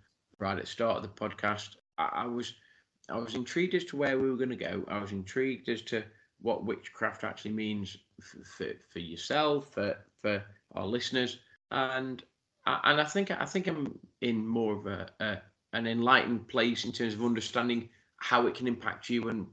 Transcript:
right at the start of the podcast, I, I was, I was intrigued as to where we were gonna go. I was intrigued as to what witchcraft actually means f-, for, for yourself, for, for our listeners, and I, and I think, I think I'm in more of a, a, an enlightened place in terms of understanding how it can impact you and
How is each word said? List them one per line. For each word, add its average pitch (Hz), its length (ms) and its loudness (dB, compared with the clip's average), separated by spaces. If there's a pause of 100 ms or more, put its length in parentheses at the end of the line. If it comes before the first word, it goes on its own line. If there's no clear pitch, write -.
(380)
right 98 180 0
at 82 40 -4
the - 100 -8
start 117 280 2
of 101 40 -6
the 101 60 -8
podcast, 104 640 -2 (280)
I, 80 140 2
I 117 140 -2
was, 120 280 -4 (540)
I 104 100 -4
was 117 160 -6
intrigued 170 400 0
as 175 120 2
to - 100 -8
where 139 240 2
we 135 100 4
were 127 60 0
gonna 127 200 0
go. 95 320 -4
I 101 100 -2
was 101 120 -6
intrigued 110 580 -2
as 113 140 -2
to 110 220 -4 (360)
what 107 240 -2
witchcraft - 600 -4
actually 107 300 -6
means 107 420 -4 (240)
f-, - 260 -20
for, - 200 -8 (260)
for - 80 -8
yourself, 139 720 0
for, 101 240 0 (260)
for 104 200 0 (340)
our 95 100 -4
listeners, 120 520 0 (340)
and 131 500 -2 (440)
I, 131 180 2
and 147 160 8
I 151 40 6
think, 196 280 0
I - 120 0
think 185 220 0
I'm 156 320 -2 (220)
in 113 260 2
more 113 280 2
of 101 120 -6
a, 95 200 -4 (120)
a, 107 200 -2 (340)
an 113 160 0
enlightened 117 600 4
place 120 360 2
in 120 80 -4
terms 117 220 0
of 107 100 -2
understanding 120 640 2 (300)
how 120 280 4
it 98 80 2
can 127 140 -2
impact 110 420 0
you 117 180 2
and 110 240 -2